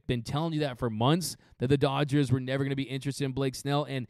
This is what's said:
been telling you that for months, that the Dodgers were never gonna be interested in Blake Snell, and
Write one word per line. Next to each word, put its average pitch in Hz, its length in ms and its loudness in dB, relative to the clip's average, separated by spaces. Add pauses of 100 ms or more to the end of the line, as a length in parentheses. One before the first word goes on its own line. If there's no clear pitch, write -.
been 123 160 0
telling 160 320 -4
you 151 80 -2
that 135 160 -4
for 123 120 -2
months, 139 480 2 (220)
that 123 80 0
the 139 100 6
Dodgers 139 540 2
were 135 80 4
never 131 240 -2
gonna 139 120 -2
be 135 80 -2
interested 135 400 -6
in 135 80 -2
Blake 135 240 -2
Snell, 143 300 -2
and 131 240 -6